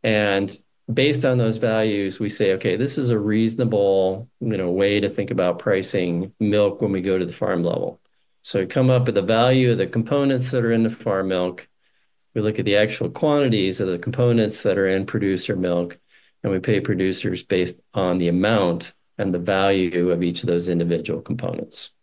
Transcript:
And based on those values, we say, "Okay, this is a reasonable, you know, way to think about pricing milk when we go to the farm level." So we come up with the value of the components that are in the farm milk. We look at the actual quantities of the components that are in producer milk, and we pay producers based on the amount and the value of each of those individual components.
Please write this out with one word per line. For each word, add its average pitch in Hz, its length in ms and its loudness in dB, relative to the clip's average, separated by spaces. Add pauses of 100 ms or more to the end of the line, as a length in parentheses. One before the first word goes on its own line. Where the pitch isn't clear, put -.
And 104 560 0 (340)
based 131 300 2
on 127 140 2
those 113 200 0
values, 110 600 -2
we 104 100 -2
say, 98 240 2
"Okay, 95 220 0
this 131 220 -2
is 127 140 0
a 110 80 2
reasonable, 107 1080 2 (140)
you 110 160 -2
know, 90 140 -2
way 98 280 2
to 101 80 0
think 101 240 -4
about 90 280 0
pricing 92 800 -2
milk 104 420 2
when 104 100 0
we 95 100 -2
go 92 160 0
to 92 80 0
the 87 60 -8
farm 90 320 -2
level." - 380 -4 (400)
So - 180 -4
we 95 60 0
come 127 240 2
up 123 160 4
with 110 100 -2
the 101 60 4
value 120 500 4
of 104 60 2
the 95 100 0
components 127 640 0
that 123 140 0
are 117 80 2
in 113 100 2
the 113 60 2
farm 95 400 -2
milk. 90 380 -2 (680)
We 110 80 -2
look 107 180 -2
at 95 60 -2
the 101 120 4
actual 107 320 0
quantities 117 720 0
of 98 80 -2
the 87 120 -2
components 120 640 0
that 98 140 2
are 98 100 2
in 95 180 0
producer 98 500 -2
milk, 87 440 -2 (440)
and 98 80 0
we 95 80 0
pay 101 200 0
producers 92 640 -2
based 92 380 -2 (120)
on 90 260 0
the 87 80 2
amount 90 680 0 (240)
and 95 160 -2
the 87 60 -2
value 92 720 2
of 87 120 0
each 87 180 -2
of - 60 -4
those 87 220 0
individual 85 520 -2
components. - 680 -8 (140)